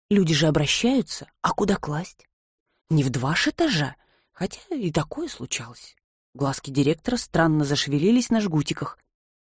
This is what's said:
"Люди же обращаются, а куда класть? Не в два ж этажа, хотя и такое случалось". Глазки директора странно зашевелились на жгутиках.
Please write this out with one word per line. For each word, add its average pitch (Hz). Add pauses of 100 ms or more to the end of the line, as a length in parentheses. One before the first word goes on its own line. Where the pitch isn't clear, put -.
(100)
"Люди 185
же 160
обращаются, 165 (100)
а -
куда 202
класть? - (600)
Не 151
в 131
два 131
ж -
этажа, 180 (360)
хотя - (100)
и 214
такое 220
случалось". - (380)
Глазки 139
директора 151
странно 160
зашевелились 147
на 226
жгутиках. 156 (420)